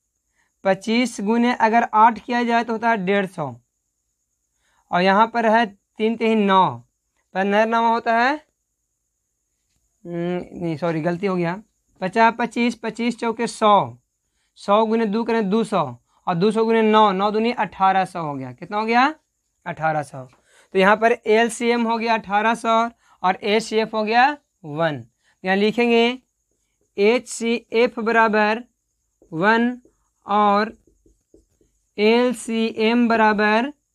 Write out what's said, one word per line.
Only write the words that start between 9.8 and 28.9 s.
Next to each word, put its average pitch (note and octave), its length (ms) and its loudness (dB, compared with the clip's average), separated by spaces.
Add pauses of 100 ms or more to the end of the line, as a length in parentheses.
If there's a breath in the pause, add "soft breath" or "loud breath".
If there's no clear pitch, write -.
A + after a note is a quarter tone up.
हम्म, F3 340 -6 (160)
नहीं, E3+ 220 -6
सॉरी, E3 240 -4
गलती F3 260 -4
हो F#3 80 -2
गया। F3+ 260 -4 (400)
पचास A3+ 380 2
पच्चीस, A#3+ 380 -2
पच्चीस A#3 420 -6
चौके A3+ 280 -4
सौ, F#3 500 2 (600)
सौ G#3+ 260 2
गुने A3+ 220 0
दो A3 160 -2
करें A3+ 260 -2
दो A3 160 0
सौ, F#3+ 180 -2 (440)
और F3+ 80 -2
दो G3 160 2
सौ A3 140 0
गुने A3+ 160 2
नौ, G#3+ 320 4
नौ G3+ 180 -2
दूनी A3+ 220 -2
अठारह F#3+ 520 0
सौ F3 160 -12
हो D3+ 140 -6
गया। C3 180 -12
कितना F3 240 -10
हो A3 80 -4
गया? B3 280 2 (520)
अठारह D#3 380 -4
सौ। C3+ 200 -16 (500 soft breath)
तो F#3+ 60 0
यहाँ G3 180 6
पर A3+ 140 2 (160)
एलसीएम A#3 560 0
हो A3+ 140 -2
गया A3+ 180 -2
अठारह G#3 400 -2
सौ A3+ 340 0 (340 soft breath)
और F#3 200 0
एचसीएफ़ A3 520 -2
हो G#3+ 80 -2
गया A#3 220 2 (400)
वन। D3 380 -4 (400)
यहाँ F#3+ 120 0
लिखेंगे A#3 640 2 (800)
एचसीएफ़ A#3 1040 0
बराबर A3 600 2 (680)